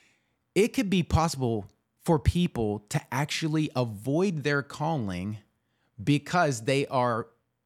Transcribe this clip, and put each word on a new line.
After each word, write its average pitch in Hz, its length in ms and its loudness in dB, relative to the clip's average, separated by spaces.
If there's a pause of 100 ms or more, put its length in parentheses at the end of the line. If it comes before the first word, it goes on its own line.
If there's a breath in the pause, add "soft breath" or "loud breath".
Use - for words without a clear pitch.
(560 soft breath)
it 208 180 4
could 233 160 0
be 175 140 4
possible 123 640 0 (360)
for 165 140 4
people 120 720 0
to - 120 -2 (120)
actually 151 600 -2
avoid 131 680 -2
their 143 200 0
calling 107 720 -4 (640)
because 143 580 2
they 135 260 2
are, 120 400 0 (380)